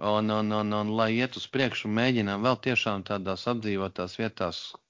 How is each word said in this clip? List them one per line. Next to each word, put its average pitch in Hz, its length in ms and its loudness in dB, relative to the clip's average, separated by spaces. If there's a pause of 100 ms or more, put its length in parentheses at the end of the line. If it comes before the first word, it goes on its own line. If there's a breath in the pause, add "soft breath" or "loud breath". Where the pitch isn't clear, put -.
un, 107 320 2
un, 107 180 2
un, 107 240 0
un 107 160 0
lai 110 220 2
iet 123 260 0
uz - 80 -10
priekšu, 131 400 0
mēģinām 107 560 2
vēl 127 160 4
tiešām 107 480 0
tādās 95 400 -4
apdzīvotās 98 720 -2
vietās, 107 400 -2 (300)